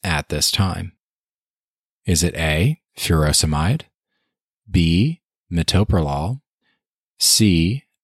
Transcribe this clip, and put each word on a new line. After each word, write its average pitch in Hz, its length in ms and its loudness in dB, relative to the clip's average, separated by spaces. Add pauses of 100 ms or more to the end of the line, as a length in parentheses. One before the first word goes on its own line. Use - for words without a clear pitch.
at 80 240 -4
this - 240 -2
time? 92 400 -4 (1120)
Is 82 180 0
it 87 120 -2
A, 80 460 0 (160)
furosemide, 78 840 0 (840)
B, 92 520 2 (280)
metoprolol, 85 920 0 (760)
C, 98 680 2 (180)